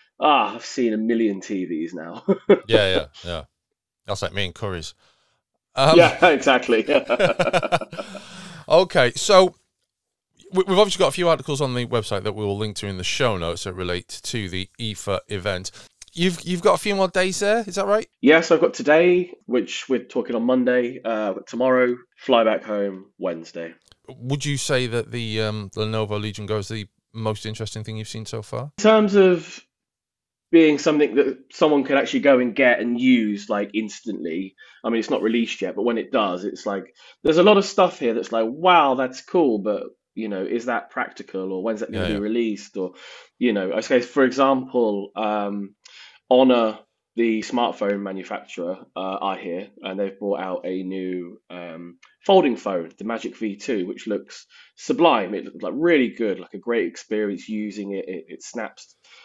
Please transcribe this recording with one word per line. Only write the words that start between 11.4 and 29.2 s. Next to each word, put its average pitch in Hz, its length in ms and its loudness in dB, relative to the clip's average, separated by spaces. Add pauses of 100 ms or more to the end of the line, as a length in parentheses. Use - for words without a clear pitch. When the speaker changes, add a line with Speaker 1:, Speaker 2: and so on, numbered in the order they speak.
Speaker 2:
on 131 140 -2
the 123 120 -4
website 110 380 -2
that 104 100 -4
we 107 100 -6
will 101 140 -2
link 107 200 -6
to 101 100 -8
in 95 80 -6
the 87 80 -8
show 117 320 0
notes 85 260 -4
that 92 120 -8
relate 90 340 -6 (160)
to 104 240 -6
the 92 200 -8 (120)
ifa 101 480 -6
event. 95 420 -6 (420)
You've, 170 300 -2
you've 175 200 -6
got 196 120 6
a 170 40 -2
few 202 180 -2
more 190 100 2
days 185 320 0
there, 214 260 0
is 180 120 -10
that 196 100 -2
right? 208 220 0 (120)
Speaker 1:
Yes, 160 300 6
I've 156 100 6
got - 140 2
today, 175 600 4 (120)
which 113 420 -4
we're 123 140 0
talking 120 320 -6
on 113 80 -2
Monday, 123 640 0
uh, 107 300 -2 (120)
tomorrow, 127 500 2 (200)
fly 117 260 4
back 107 220 2
home 101 420 -4 (120)
Wednesday. 82 540 -8 (360)
Speaker 2:
Would 131 360 -6
you 143 120 -2
say 127 320 -2
that 113 240 -4
the, 110 300 -4
um, 107 340 -4
Lenovo 107 440 -4
Legion 104 260 -8
Go 107 120 -2
is 98 100 -6
the 107 200 -10 (240)
most 107 340 -6
interesting 107 380 -10
thing 110 120 -10
you've 110 120 -10
seen 110 180 -12
so 113 160 -8
far? 120 360 -10
Speaker 1:
In - 40 -6
terms 214 320 4
of 185 460 4 (880)